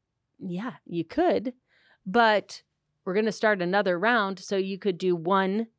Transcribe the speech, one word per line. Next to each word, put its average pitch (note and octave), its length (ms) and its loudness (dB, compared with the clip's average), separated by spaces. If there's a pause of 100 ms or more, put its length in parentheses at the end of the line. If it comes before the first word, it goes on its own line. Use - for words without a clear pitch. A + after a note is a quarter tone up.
(380)
yeah, F#3 380 -8 (100)
you E3+ 180 -4
could, B3 480 0 (540)
but G#3+ 560 2 (420)
we're F#3 100 -4
gonna G#3+ 160 2
start G#3 300 0
another F3+ 380 2
round. G3+ 420 0
So - 160 -4
you F#3+ 220 -2
could F#3+ 180 -2
do F3+ 180 0
one F#3+ 520 0 (120)